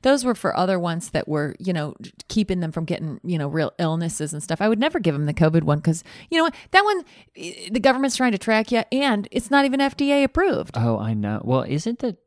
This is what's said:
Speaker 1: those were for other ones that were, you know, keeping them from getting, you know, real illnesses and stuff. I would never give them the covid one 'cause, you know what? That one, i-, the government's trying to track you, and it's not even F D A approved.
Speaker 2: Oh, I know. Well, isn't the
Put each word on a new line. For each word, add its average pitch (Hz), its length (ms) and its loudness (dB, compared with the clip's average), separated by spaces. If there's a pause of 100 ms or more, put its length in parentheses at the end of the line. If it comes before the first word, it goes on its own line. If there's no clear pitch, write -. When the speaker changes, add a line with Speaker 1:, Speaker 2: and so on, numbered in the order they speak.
Speaker 1:
those 262 220 2
were 247 100 0
for - 220 -2
other 185 240 0
ones 170 300 -4
that - 180 -4
were, 147 320 -2
you 185 140 -2
know, 151 200 -4 (360)
keeping 190 320 0
them 160 100 -4
from 165 140 -4
getting, 156 360 -6
you 175 160 -4
know, 143 120 -2
real 156 280 -2
illnesses 165 540 -4
and 151 100 -10
stuff. - 200 -4
I 214 80 2
would 220 100 0
never 311 180 0
give 170 160 0
them 147 120 -2
the 147 80 -2
covid 160 300 4
one 156 180 0
'cause, 165 240 0 (260)
you 330 60 2
know 320 80 4
what? 330 100 -2 (160)
That 392 140 6
one, 392 180 0 (340)
i-, - 320 -14
the 220 120 0
government's 262 340 2
trying 254 160 2
to 196 60 0
track 220 340 0
you, 226 120 2 (100)
and 254 360 0
it's - 220 -4
not 277 140 6
even 269 160 2
F 277 160 0
D 285 160 2
A 285 100 6
approved. - 540 0
Speaker 2:
Oh, 113 220 2
I 110 140 -2
know. 104 300 -2
Well, 127 240 2
isn't 190 320 -4
the 233 160 -4 (120)